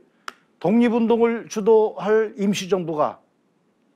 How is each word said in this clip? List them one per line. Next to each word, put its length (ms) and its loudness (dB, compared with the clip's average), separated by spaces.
독립운동을 920 0
주도할 880 0
임시정부가 840 -2